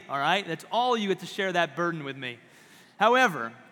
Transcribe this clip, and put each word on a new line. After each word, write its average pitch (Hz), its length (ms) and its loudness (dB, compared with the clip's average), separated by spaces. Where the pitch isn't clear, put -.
all 135 100 -4
right? 175 300 0
That's 160 240 -6
all 240 240 2
you 208 120 -2
get 185 120 -2
to 175 60 -12
share 190 260 -4
that 170 240 0
burden 170 260 -2
with 135 140 -10
me. 123 220 -10
However, 202 540 4